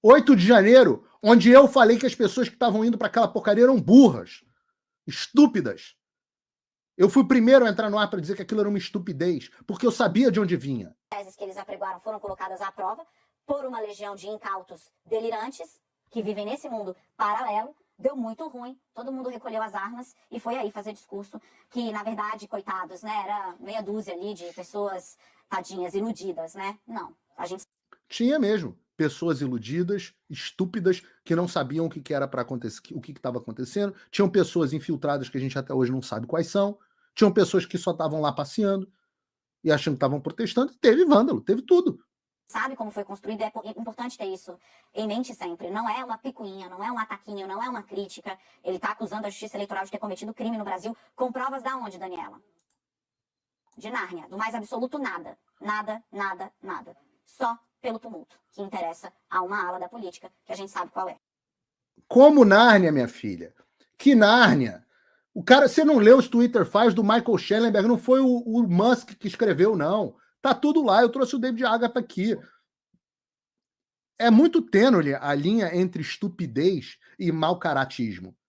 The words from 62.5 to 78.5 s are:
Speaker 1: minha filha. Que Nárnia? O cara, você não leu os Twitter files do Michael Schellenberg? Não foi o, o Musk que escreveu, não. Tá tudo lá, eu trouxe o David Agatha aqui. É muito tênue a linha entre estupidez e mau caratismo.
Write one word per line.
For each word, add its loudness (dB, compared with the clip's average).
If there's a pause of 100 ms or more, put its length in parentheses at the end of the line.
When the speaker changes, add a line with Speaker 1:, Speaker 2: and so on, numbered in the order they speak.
Speaker 1:
minha 0
filha. -12 (440)
Que 4
Nárnia? 4 (480)
O -10
cara, 8
você 2
não 4
leu 10
os 2
Twitter 2
files 4
do 0
Michael 2
Schellenberg? 0
Não 2
foi 2
o, 2
o -2
Musk 0
que -12
escreveu, 0
não. -2 (260)
Tá 0
tudo 2
lá, 4
eu 4
trouxe -4
o -4
David -4
Agatha -2
aqui. -4 (1800)
É 4
muito 6
tênue 2
a -4
linha -2
entre -2
estupidez -4 (200)
e -2
mau 0
caratismo. -6 (120)